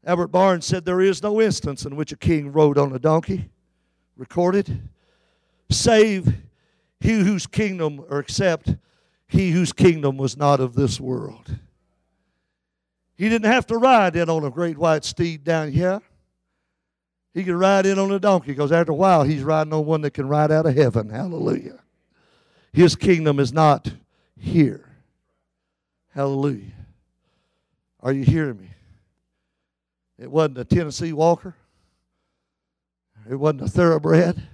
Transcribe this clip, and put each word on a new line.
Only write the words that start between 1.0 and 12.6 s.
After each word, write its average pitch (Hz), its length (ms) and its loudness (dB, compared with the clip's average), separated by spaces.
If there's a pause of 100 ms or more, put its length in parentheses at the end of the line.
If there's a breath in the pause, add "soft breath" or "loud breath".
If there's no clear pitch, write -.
is 185 220 0
no 208 180 0
instance 156 440 -2
in 143 100 -10
which 151 160 -6
a 147 60 -16
king 151 340 -2
rode 147 260 2
on 139 160 0
a 131 60 -8
donkey, 160 500 -2 (680)
recorded, 180 640 -4 (880)
save 214 640 2 (640)
he 220 220 2
whose 190 260 0
kingdom, 170 600 -4
or 139 100 -4
except 170 560 -2 (520)
he 185 240 0
whose 175 220 0
kingdom 151 440 2
was 135 200 -4
not 143 220 2
of 123 160 -4
this 135 240 -2
world." 127 580 -10 (1600)